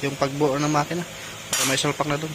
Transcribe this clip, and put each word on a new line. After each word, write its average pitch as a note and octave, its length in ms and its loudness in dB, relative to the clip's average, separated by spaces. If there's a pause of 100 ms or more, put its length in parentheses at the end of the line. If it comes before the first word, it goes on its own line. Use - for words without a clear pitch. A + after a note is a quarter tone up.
yung C#3 160 0
pagbuo C#3+ 400 2
ng D3 80 2
makina D3+ 320 2 (480)
para - 240 0
may C3+ 80 2
salpak D3 240 0
na D3 160 0
dun. D#3+ 140 -6